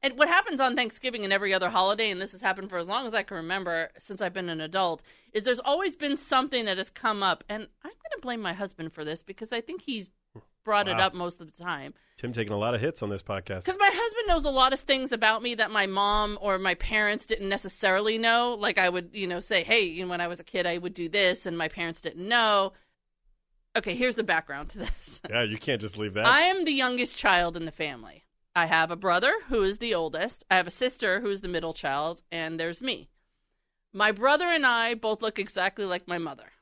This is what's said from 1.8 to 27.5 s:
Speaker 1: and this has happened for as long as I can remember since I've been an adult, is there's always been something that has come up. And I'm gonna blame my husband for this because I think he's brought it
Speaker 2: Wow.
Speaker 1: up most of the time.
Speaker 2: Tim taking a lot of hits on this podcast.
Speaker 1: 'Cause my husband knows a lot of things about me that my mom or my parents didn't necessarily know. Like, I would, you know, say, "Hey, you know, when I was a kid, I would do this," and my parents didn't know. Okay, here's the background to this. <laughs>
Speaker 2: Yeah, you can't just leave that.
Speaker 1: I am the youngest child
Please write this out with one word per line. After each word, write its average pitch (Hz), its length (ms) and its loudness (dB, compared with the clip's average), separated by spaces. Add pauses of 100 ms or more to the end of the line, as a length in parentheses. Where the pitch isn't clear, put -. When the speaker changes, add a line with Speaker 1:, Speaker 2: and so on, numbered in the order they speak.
Speaker 1:
and 185 100 -4
this 196 120 -8
has 185 80 -16
happened 190 300 -2
for 185 80 -4
as 170 100 -6
long 240 180 -2
as 220 80 -8
I 208 80 0
can - 140 -8
remember 170 540 -4 (100)
since 196 200 -10
I've 185 120 -2
been 185 160 -6
an 165 120 -6
adult, 165 420 -2 (300)
is 214 120 -2
there's 247 160 0
always 311 340 0
been 285 220 -2
something 262 480 0
that 190 140 -2
has 190 120 -6
come 214 320 -2
up. 180 260 0
And 208 200 -10 (160)
I'm 339 60 -12
gonna 523 300 -12
blame 240 200 -6
my 185 120 -4
husband 175 400 -8
for 156 120 -10
this 156 180 -6
because 208 300 -12
I 233 80 -4
think 320 220 -10
he's 220 280 -8 (540)
brought 208 240 2
it 185 100 0
Speaker 2:
Wow. 190 80 6
Speaker 1:
up 185 80 0
most 175 260 -6
of 160 120 -18
the - 120 -20
time. 147 300 -6 (240)
Speaker 2:
Tim 123 140 -8
taking 110 200 -2
a 101 60 0
lot 117 160 2
of 110 60 0
hits 160 220 -4
on 104 60 -4
this 98 140 -6
podcast. 95 420 -6
Speaker 1:
'Cause 370 140 -4
my 403 120 6
husband 427 380 -2
knows 330 160 4
a 302 60 2
lot 262 240 6
of 262 60 -4
things 262 320 2
about 220 280 2
me 240 140 -4
that 214 160 0
my 208 160 2
mom 208 560 2
or 196 160 2
my 190 160 2
parents 214 520 0
didn't 202 220 -2
necessarily 196 680 0
know. 233 360 4
Like, 208 220 0
I 185 140 4
would, 175 240 -4
you 196 120 -6
know, 175 140 -4
say, 175 240 2
"Hey, 220 200 4
you 170 200 -6
know, 180 60 -6
when 175 100 -2
I 175 80 -2
was 175 120 -8
a - 40 -16
kid, 180 220 -2
I 175 100 0
would 175 180 -6
do 170 140 -6
this," 180 380 2
and 170 100 -4
my 160 120 -2
parents 165 340 -8
didn't 185 260 -8
know. 214 460 4 (1000)
Okay, 202 200 0
here's 247 220 0
the 220 80 -2
background 160 460 -2
to - 80 -16
this. - 460 -6
<laughs> - 60 -8
Speaker 2:
Yeah, 117 140 2
you 107 120 -2
can't 120 240 -2
just 98 160 -8
leave 104 180 -4
that. 107 120 2
Speaker 1:
I 269 160 6
am 370 220 2
the 311 80 0
youngest 247 440 0
child 175 400 2